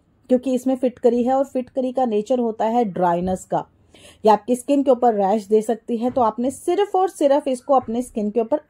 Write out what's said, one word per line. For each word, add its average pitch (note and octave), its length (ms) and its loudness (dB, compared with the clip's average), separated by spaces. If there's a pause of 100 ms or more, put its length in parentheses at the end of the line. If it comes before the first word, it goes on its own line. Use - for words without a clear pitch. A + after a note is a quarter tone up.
(300)
क्योंकि B3+ 240 2
इसमें B3+ 220 -2
फिटकरी A#3+ 480 0
है B3+ 100 0
और C4+ 120 0
फिटकरी B3+ 460 -6
का B3+ 140 -2
नेचर A3 340 -2
होता A3+ 260 -2
है A#3+ 200 0
ड्राइनेस F3+ 600 -2
का। - 200 -4 (600)
ये G#3+ 60 6
आपकी G#3+ 240 2
स्किन C#4+ 280 0
के C#4 80 2
ऊपर A#3+ 220 2
रैश G3+ 340 0
दे G#3+ 140 2
सकती A#3 360 -4
है, A#3 140 -2
तो C4 100 0
आपने A#3+ 300 0
सिर्फ F#4+ 440 -2
और F#4 140 2
सिर्फ C#4+ 380 0
इसको C4 260 -2
अपने B3 280 0
स्किन G#3+ 300 -4
के A#3+ 100 -2
ऊपर A3+ 280 -2